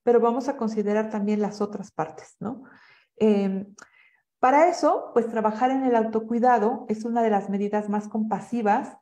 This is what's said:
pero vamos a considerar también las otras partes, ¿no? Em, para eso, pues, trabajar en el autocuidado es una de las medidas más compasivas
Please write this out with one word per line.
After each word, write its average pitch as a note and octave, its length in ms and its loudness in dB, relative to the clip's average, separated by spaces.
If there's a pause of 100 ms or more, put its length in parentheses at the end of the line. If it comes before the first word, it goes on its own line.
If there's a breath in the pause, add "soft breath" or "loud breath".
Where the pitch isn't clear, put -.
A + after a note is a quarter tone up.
pero A#3+ 180 4
vamos A#3+ 260 0
a C#4 80 -4
considerar G#3+ 540 -2
también G#3 320 -2
las G3+ 180 -4
otras G3+ 320 -6
partes, - 480 -10
¿no? - 240 -10 (540 loud breath)
Em, G3 560 0 (640 loud breath)
para C#4+ 300 6
eso, - 440 0
pues, A3+ 140 2
trabajar A3 440 0
en C4+ 120 -2
el B3 120 2
autocuidado A3 920 2
es A3 160 -4
una A#3 180 0
de A3+ 100 2
las G3 180 0
medidas G#3 400 -2
más G#3 180 -4
compasivas G#3+ 960 -2